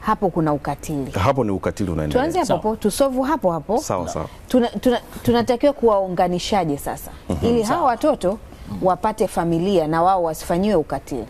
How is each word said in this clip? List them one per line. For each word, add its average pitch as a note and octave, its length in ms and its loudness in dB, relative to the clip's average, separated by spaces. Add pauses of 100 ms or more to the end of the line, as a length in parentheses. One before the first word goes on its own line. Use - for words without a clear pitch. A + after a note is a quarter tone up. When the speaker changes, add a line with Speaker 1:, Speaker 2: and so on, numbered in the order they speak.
Speaker 1:
hapo G#3+ 300 0
kuna D#3 220 0
ukatili. C#3+ 580 -6
Speaker 2:
Hapo B2+ 340 2
ni G#2 60 -2
ukatili F2+ 400 -2
unaendelea. D#2 320 0
Speaker 1:
Tuanze E4 160 0
hapo D#4 100 2
Speaker 3:
Sawa. E3+ 120 0
Speaker 1:
hapo, A3 160 -2
tusolve B3+ 460 0
hapo B3+ 300 0
hapo. E3 260 -2
Speaker 2:
Sawa, G2 260 -2
Speaker 3:
Na E2+ 60 -6
Speaker 2:
sawa. D#2+ 160 -4 (220)
Speaker 1:
Tuna-, A#3+ 200 4
tuna-, A#3+ 320 0 (220)
tunatakiwa A#3+ 500 2
kuwaunganishaje F#3 1080 2
sasa, - 320 -10 (180)
Speaker 2:
Mhm. - 180 0
Speaker 1:
ili A#3 180 2
Speaker 3:
Sawa. B3+ 120 0
Speaker 1:
hawa D#4+ 120 2
watoto A3+ 500 0 (440)
wapate F#3 460 0
familia E3+ 600 2
na E3 140 2
wao F#3 200 4
wasifanyiwe F3 520 0
ukatili? C#3 540 -2